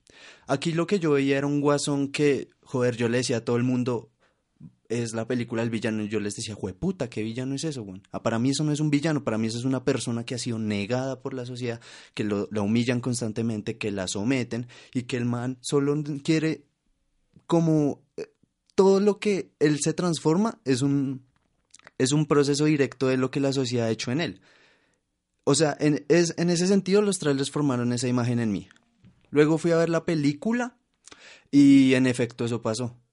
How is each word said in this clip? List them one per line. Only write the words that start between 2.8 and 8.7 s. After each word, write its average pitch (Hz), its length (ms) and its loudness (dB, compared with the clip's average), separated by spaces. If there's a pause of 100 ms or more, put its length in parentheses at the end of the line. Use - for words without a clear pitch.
yo 117 120 0
le 120 100 0
decía 120 200 -2
a 113 60 -6
todo 120 120 0
el 120 60 2
mundo, 123 480 -2 (800)
"Es 117 240 -4
la 113 160 -4
película 120 340 -2
del 120 80 -2
villano", 110 320 -2
y 104 60 -6
yo 107 120 -4
les 101 140 -6
decía, 107 200 -10
"Jueputa, 120 560 -6
¿qué 110 120 -6
villano 127 320 -6
es 139 100 -6
eso, 139 180 -6
güey?". 98 180 -12 (100)
Ah, 95 120 -8
para 113 160 0
mí 127 120 2
eso 139 140 0
no 151 80 0